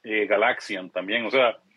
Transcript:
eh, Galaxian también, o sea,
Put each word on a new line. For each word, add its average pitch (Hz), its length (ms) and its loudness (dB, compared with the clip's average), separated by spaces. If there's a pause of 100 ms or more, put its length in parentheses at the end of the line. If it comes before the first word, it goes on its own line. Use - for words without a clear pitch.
eh, 107 240 0
Galaxian 101 600 0
también, 104 360 -4
o - 60 -4
sea, 127 260 2 (200)